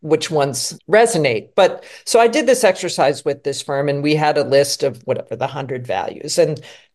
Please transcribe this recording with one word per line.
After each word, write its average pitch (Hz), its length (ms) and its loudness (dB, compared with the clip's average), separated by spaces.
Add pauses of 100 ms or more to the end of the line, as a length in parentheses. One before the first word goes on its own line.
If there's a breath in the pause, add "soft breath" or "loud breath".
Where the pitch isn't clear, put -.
which 156 300 -2
ones 143 480 -4 (100)
resonate. 160 640 2
But - 320 2 (200 loud breath)
so - 140 4
I 233 80 6
did 247 200 2
this 247 160 2
exercise 170 600 0
with 143 200 -4
this 139 180 -6
firm, 143 260 -2
and 143 140 -2
we 151 140 2
had 151 220 0
a 143 60 0
list 139 380 2
of 135 240 -4
whatever, 113 300 -6
the 120 100 -4
hundred 131 400 -8
values. - 540 -4
And 151 200 2 (360 loud breath)